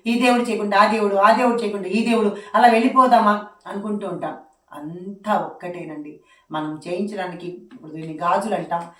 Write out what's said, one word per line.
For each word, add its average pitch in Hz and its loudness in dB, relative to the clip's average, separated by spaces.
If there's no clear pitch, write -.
ఈ 233 2
దేవుడు 247 4
చేయకుండా 208 0
ఆ 214 6
దేవుడు, 208 0
ఆ 208 6
దేవుడు 247 2
చేయకుండా 202 -4
ఈ 220 0
దేవుడు 208 2
అలా 240 8
వెళ్ళిపోదామా 233 4
అనుకుంటూ 202 -6
ఉంటాం. 160 -8
అంతా 180 -6
ఒక్కటేనండి. 156 -10
మనం 156 -8
చేయించడానికి 180 -6
ఇప్పుడు - -18
దీన్ని 160 -12
గాజులు 196 0
అంటాం, 170 -4